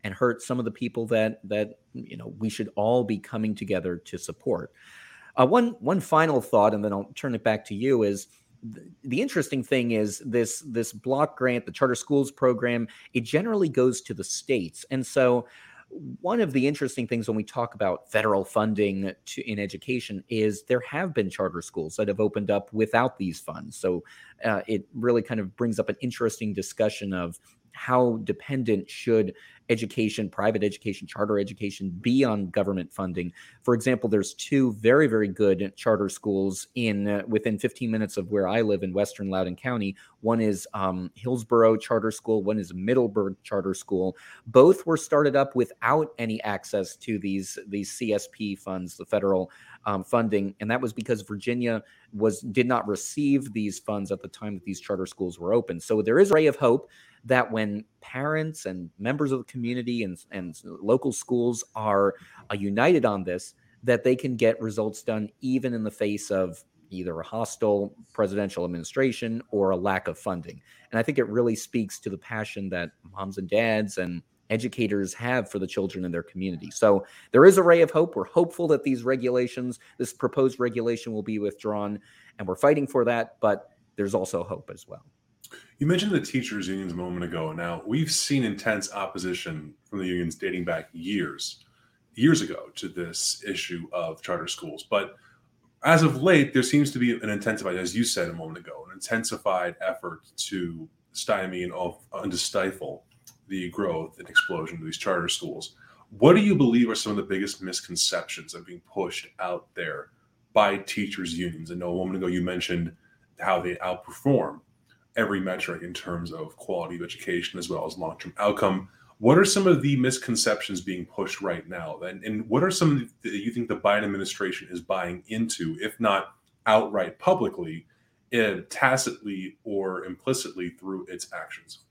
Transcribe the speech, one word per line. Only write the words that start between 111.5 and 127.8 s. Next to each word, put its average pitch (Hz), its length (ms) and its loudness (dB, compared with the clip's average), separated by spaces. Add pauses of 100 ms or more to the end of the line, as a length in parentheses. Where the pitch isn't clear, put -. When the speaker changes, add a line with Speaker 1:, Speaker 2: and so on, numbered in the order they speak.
Speaker 2:
I 87 40 -8
know 87 180 -4
a 87 40 -2
moment 92 200 -2
ago 92 100 -2
you 90 160 0
mentioned 87 500 -2 (460)
how 92 220 2
they 90 160 -4
outperform 92 840 0 (540)
every 101 260 0
metric 90 420 -6
in 87 120 -12
terms 85 380 -8
of 80 240 -12
quality 87 400 -6
of 85 60 -8
education 87 560 -6
as 85 120 -8
well 80 160 -4
as 82 100 -10
long-term 82 420 -8
outcome. 101 500 0 (300)
What 127 200 8
are 196 80 8
some 196 200 2
of 156 140 6
the 139 160 2
misconceptions 110 840 0
being 90 240 -6
pushed - 340 -6
right 85 260 -4
now? 82 340 -10
And, 92 240 -10
and 110 260 -6
what 131 120 4
are 190 80 2
some 147 380 2 (140)
that 113 100 -6
you 104 180 -4
think 117 180 -4
the 85 80 -2
Biden 104 280 2
administration 98 640 -4
is 90 100 -8
buying 90 480 -4
into, 110 520 -4
if 107 180 -6
not 101 360 0 (320)
outright 107 520 2
publicly, 92 680 0 (460)